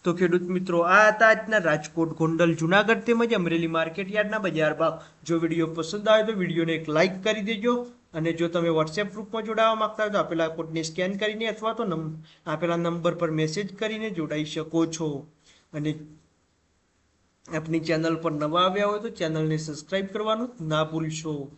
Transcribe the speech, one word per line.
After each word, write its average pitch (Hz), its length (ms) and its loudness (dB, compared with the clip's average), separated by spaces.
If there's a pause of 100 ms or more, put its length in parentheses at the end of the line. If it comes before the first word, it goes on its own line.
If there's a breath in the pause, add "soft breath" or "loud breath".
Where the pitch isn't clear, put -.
તો 175 100 2
ખેડૂત 180 340 2
મિત્રો, 185 360 0
આ 196 200 8
હતા 214 240 6
આજના 214 320 4
રાજકોટ, 160 520 0
ગોંડલ, 165 420 2
જુનાગઢ 202 500 4
તેમજ 233 300 2
અમરેલી 170 320 0
માર્કેટ 165 440 -2
યાર્ડના 208 320 0
બજાર 156 320 0
ભાવ. 160 200 2 (280 loud breath)
જો 165 160 0
વીડિયો 165 300 0
પસંદ 165 400 -4
આવે 220 180 6
તો 226 60 -2
વીડિયોને 165 420 0
એક 160 140 -6
લાઈક 175 340 4
કરી 214 200 0
દેજો, 226 320 -2 (360)
અને 165 220 -2
જો 170 160 0
તમે 170 220 0
WhatsApp 160 400 0
ગ્રુપમાં 220 340 -8
જોડાવા 220 300 4
માંગતા 220 300 -2
હોય 202 80 -2
તો 196 60 2
આપેલા 165 300 0
કોડને 160 340 -6
સ્કેન 180 360 -4
કરીને 214 280 -2
અથવા 220 280 -4
તો 233 100 -4
નમ-, 160 280 -4 (300 loud breath)
આપેલા 170 340 -2
નંબર 170 380 0
પર 170 160 -2
મેસેજ 156 440 -2
કરીને 220 360 -4
જોડાઈ 151 340 -4
શકો 160 420 -2
છો. 160 220 -4 (640 soft breath)
અને 151 180 -2 (1600)
આપની 160 340 -4
ચેનલ 160 360 0
પર 160 160 -4
નવા 151 300 0
આવ્યા 202 240 2
હોય 208 140 0
તો 226 100 -8
ચેનલને 156 480 0
સબસ્ક્રાઇબ 160 480 -4
કરવાનું 214 440 -2 (160)
ના 156 180 2
ભૂલશો. 156 500 -4 (240)